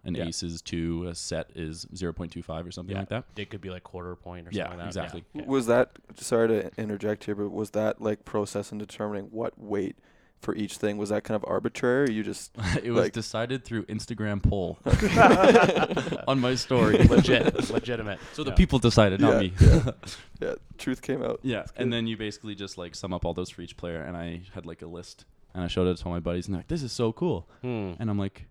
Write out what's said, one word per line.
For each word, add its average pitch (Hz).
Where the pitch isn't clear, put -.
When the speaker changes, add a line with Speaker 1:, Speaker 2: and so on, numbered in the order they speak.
Speaker 1:
an 90
Speaker 2:
Yeah. 85
Speaker 1:
ace 85
is 85
two, 82
a 85
set -
is 82
zero 90
point 85
two 87
five 85
or 87
something 90
Speaker 2:
Yeah. 98
Speaker 1:
like 95
that. 117
Speaker 2:
It 104
could 104
be, 95
like, 90
quarter 90
point 87
or -
Speaker 1:
Yeah, 101
Speaker 2:
something 87
like 85
that. -
Speaker 1:
exactly. 85
Speaker 2:
Yeah. -
Speaker 3:
W-, 131
was 123
that, 120
sorry 113
to 110
interject 107
here, 104
but 101
was 107
that, 107
like, 107
process 101
in 107
determining 104
what 113
weight 101
for -
each 104
thing? 104
Was 104
that 107
kind 110
of 101
arbitrary, 123
or -
you 107
just, 98
Speaker 1:
<laughs> 85
It 117
was 107
Speaker 3:
like 104
Speaker 1:
decided 117
through 110
Instagram 107
poll 87
Speaker 3:
<laughs> 190
Speaker 1:
<laughs> -
on 135
my 123
story. 120
Speaker 2:
Legit-, -
legitimate. 113
Speaker 1:
So 156
the 135
Speaker 2:
Yeah. -
Speaker 1:
people 165
decided, 107
not -
Speaker 3:
Yeah, 123
Speaker 1:
me. 92
Speaker 3:
yeah. 131
Speaker 1:
<laughs> -
Speaker 3:
Yeah, -
truth -
came 131
out. 117
Speaker 1:
Yeah, 117
Speaker 3:
It's -
Speaker 1:
and 123
Speaker 3:
good. -
Speaker 1:
then 113
you 113
basically 107
just, 98
like, 87
sum 92
up 87
all 85
those 90
for -
each 87
player, 85
and 85
I 85
had, 90
like, 82
a -
list, 87
and 92
I 87
showed 90
it 90
to -
all 87
my 85
buddies, 87
and 101
they're 85
like, -
"This 160
is 123
so 113
cool." 127
Speaker 2:
Hmm. 110
Speaker 1:
And 113
I'm 101
like 98